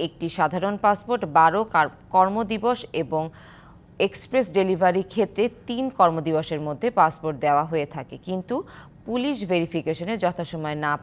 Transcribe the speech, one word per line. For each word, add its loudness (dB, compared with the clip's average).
একটি -6
সাধারণ 0
পাসপোর্ট 0
বারো 6
কার-, 2
কর্মদিবস 2
এবং -2
এক্সপ্রেস -2
ডেলিভারি 2
ক্ষেত্রে 0
তিন -4
কর্মদিবসের 0
মধ্যে -4
পাসপোর্ট 0
দেওয়া 4
হয়ে -2
থাকে, -12
কিন্তু -6
পুলিশ -2
ভেরিফিকেশনে -2
যথাসময়ে -4
না 0